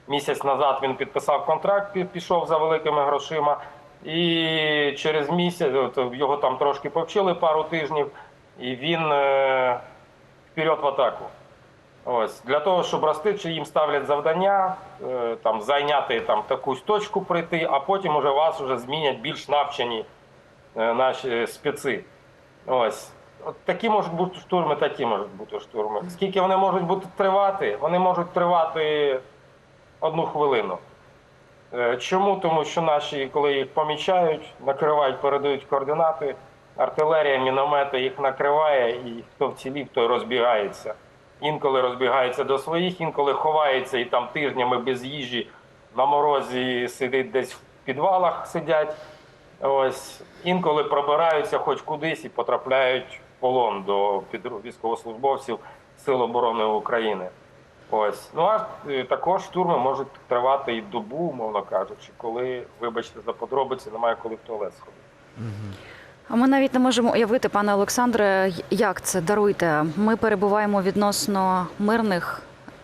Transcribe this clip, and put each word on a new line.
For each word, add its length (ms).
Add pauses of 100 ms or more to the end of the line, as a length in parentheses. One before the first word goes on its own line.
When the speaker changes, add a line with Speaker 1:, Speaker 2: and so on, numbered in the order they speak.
Speaker 1:
місяць 360
назад 380
він 120
підписав 520
контракт, 500
пі-, 80
пішов 420
за 120
великими 460
грошима, 520 (480)
і 960
через 320
місяць, 440
от, 400
його 220
там 200
трошки 340
повчили 440
пару 280
тижнів, 480 (500)
і 160
він, 360
е, 680 (720)
вперед 300
в 40
атаку. 380 (800)
Ось, 400
для 160
того, 220
щоб 220
рости, 300
чи 180
їм 120
ставлять 420
завдання, 680 (340)
е, 340
там, 200
зайняти 580
там, 280
такусь 320
точку 400
прийти, 500
а 100
потім 360
уже 140
вас 300
уже 180
змінять 400
більш 300
навчені, 560 (720)
е, 180
наші 520
спеці. 540 (640)
Ось. 440 (340)
От 200
такі 240
можуть 240
бути 280
штурми, 360
такі 300
можуть 280
бути 260
штурми. 500
Скільки 300
вони 160
можуть 260
бути 240 (100)
тривати? 640
Вони 180
можуть 340
тривати 880 (800)
одну 260
хвилину. 520 (960)
Е, 220
чому? 400
Тому 280
що 180
наші, 500
коли 200
їх 220
помічають, 800 (140)
накривають, 540
передають 440
координати, 720 (420)
артилерія, 600
міномети 640
їх 180
накриває, 720
і 340 (100)
хто 140
вцілів, 400
той 180
розбігається. 880 (460)
Інколи 400
розбігається 640
до 140
своїх, 420
інколи 340
ховається 640
і 60
там 280
тижнями 460
без 260
їжі 440 (480)
на 100
морозі 800
сидить, 420
десь 220
в 80 (240)
підвалах 640
сидять. 500 (640)
Ось. 600 (240)
Інколи 400
пробираються 720
хоч 240
кудись 420
і 40
потрапляють 920 (200)
полон 420
до 480
підру-, 340
військовослужбовців 920 (460)
Сил 180
оборони 420
України. 640 (640)
Ось. 440
Ну, 80
а, 240 (220)
е, 160
також 380
штурми 360
можуть 300 (200)
тривати 480
і 40
добу, 360
умовно 460
кажучи, 540
коли, 460 (180)
вибачте 460
за 60
подробиці, 580
немає 320
коли 120
в 120
туалет 300
сходити. 260 (360)
Speaker 2:
Мгм. 360 (540)
Speaker 3:
А 80
ми 120
навіть 260
не 60
можемо 320
уявити, 360
пане 260
Олександре, 760
й-, 220
як 320
це, 180
даруйте. 640 (120)
Ми 200
перебуваємо 640
відносно 840 (120)
мирних 640 (420)